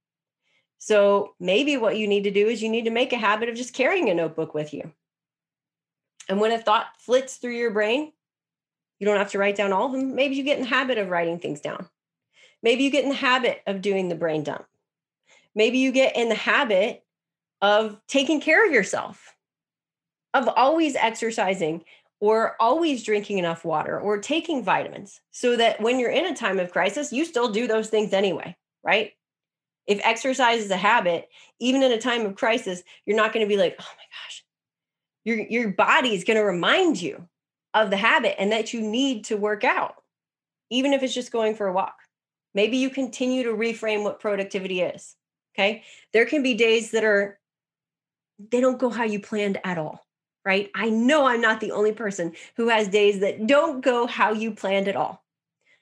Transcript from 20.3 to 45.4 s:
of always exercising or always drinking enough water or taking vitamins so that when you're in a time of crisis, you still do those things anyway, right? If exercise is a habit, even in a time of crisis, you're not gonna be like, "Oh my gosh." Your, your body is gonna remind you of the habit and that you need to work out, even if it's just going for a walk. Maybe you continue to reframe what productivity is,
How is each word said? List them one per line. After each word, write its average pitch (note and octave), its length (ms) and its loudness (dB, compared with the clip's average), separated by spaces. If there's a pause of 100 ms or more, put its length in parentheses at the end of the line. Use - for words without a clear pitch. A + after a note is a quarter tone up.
of A#3+ 140 2
always C#4 480 2
exercising G3 880 -2 (360)
or A3 400 2
always C4+ 440 2
drinking G#3 340 -2
enough E3+ 260 -4
water D#3 360 -4
or G#3 180 -2
taking D4 460 -4
vitamins E3 580 -4 (100)
so A#3+ 240 0
that A3+ 260 2
when B3 180 2
you're A#3 120 0
in D4+ 140 0
a D#4+ 100 -4
time F#3+ 240 -2
of F3 120 -4
crisis, G3+ 420 -2
you C#4 100 -2
still A#3+ 260 -2
do A3+ 160 -2
those A3 240 -2
things G#3+ 220 0
anyway, F#3+ 440 -2 (280)
right? G3+ 300 0 (760)
If G3+ 160 0
exercise A#3 580 0
is G3+ 80 -8
a F#3 80 0
habit, F#3 520 2 (300)
even B3+ 220 2
in B3 120 4
a A3 40 0
time A#3 280 -2
of G3 100 -6
crisis, A3+ 480 -2 (220)
you're G#3 120 2
not A3 140 2
gonna A3 160 0
be G3+ 100 0
like, F3+ 220 2
"Oh - 180 -16
my - 60 -20
gosh." - 420 -18 (800)
Your, A3 160 -2
your A3 300 -2
body A#3 440 2
is F3+ 120 -4
gonna A3 180 4
remind G3+ 580 2
you - 260 -10 (460)
of G#3+ 160 4
the G3+ 80 0
habit A#3 420 2
and G3 120 0
that A3+ 220 -2
you A3+ 80 -6
need A3 440 -2
to A3 120 -4
work G#3 260 -2
out, - 400 -2 (640)
even C4+ 240 2
if B3+ 100 0
it's B3+ 100 -4
just B3 180 -8
going A3 240 0
for G#3 120 -4
a F#3 60 -4
walk. - 260 -4 (540)
Maybe A3 240 2
you C4 120 0
continue B3+ 540 -2
to A#3 100 -2
reframe A3 500 -2
what G3+ 160 -4
productivity G3 640 -4
is, - 340 -6 (400)